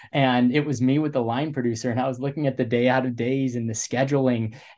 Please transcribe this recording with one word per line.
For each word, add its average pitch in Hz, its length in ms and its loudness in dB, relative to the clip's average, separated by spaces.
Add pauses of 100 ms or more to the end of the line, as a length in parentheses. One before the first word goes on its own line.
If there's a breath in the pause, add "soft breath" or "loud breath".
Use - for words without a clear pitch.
(120 loud breath)
And 123 420 4
it 147 100 2
was 135 160 -2
me 131 180 4
with 151 140 0
the 131 100 0
line 127 300 -2
producer. 120 380 -2
And 120 100 0
I 131 80 0
was 127 100 -6
looking 143 280 -4
at 131 100 -2
the 127 80 0
day 120 240 2
out 131 160 2
of 127 100 -4
days 123 420 -2
and 117 120 -4
the 110 60 -4
scheduling, 123 800 0 (220 loud breath)